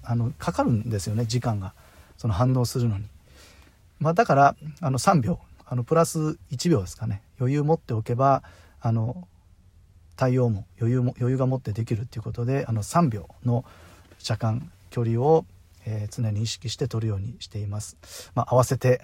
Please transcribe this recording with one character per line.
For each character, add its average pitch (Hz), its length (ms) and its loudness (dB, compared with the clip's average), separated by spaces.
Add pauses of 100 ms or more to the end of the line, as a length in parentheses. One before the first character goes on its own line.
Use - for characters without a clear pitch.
あ 117 120 -4
の、 117 240 -2
か - 140 -4
か 277 120 0
る 285 60 2
ん 113 180 0
で 110 100 -2
す - 100 -6
よ 104 60 -4
ね、 117 120 -2
時 117 140 -2
間 110 200 -2
が。 92 140 -10 (420)
そ - 120 -4
の 104 60 0
反 127 200 2
応 127 100 2
す 123 140 -4
る 120 100 0
の 101 100 -2
に。 101 60 -8 (960)
ま 147 80 2
あ、 170 40 0
だ 226 120 4
か 151 80 4
ら、 139 220 6 (240)
あ 151 100 -2
の、 131 80 0
三 185 220 4
秒、 160 180 -2 (260)
あ - 120 -6
の、 123 80 -2
プ 160 100 0
ラ 165 100 6
ス 156 320 -4 (140)
一 143 200 0
秒 139 100 4
で 87 80 -6
す - 80 -14
か 110 100 -8
ね。 101 160 -6 (160)
余 127 160 0
裕 147 80 0
持 151 120 4
っ 165 40 -4
て - 140 -8
お 110 100 -2
け 120 140 -4
ば、 135 260 4 (380)
あ 120 100 0
の、 117 380 -2 (880)
対 127 240 2
応 123 80 2
も 104 180 -2 (120)
余 117 160 0
裕 127 80 2
も、 123 160 -2
余 127 140 0
裕 135 60 0
が 131 80 2
持 131 120 0
っ - 20 -6
て 110 120 -8
で 113 120 -4
き 117 100 -4
る 104 80 -4
っ 127 40 -8
て - 120 -12
い - 20 -10
う - 20 -10
こ 117 100 -8
と 120 120 -6
で、 135 220 0
あ 113 60 -4
の、 110 100 -2
三 165 280 2
秒 104 180 -8 (160)
の 123 200 0 (540)
車 - 200 -4
間 117 340 -4 (180)
距 120 140 -4
離 117 160 0
を、 160 260 4 (400)
え 107 240 -6
ー、 - 40 -18
常 113 160 -2
に 104 120 -2
意 117 60 -2
識 - 200 -8
し - 80 -8
て 135 120 -4
取 113 140 -4
る 113 60 -2
よ 104 80 -2
う 95 40 -4
に 101 180 -8
し - 80 -16
て - 140 -10
い 104 80 -6
ま 101 120 -6
す。 - 160 -14 (380)
ま 117 80 0
あ、 - 120 -2
合 - 20 6
わ 127 80 6
せ 131 120 0
て、 127 280 2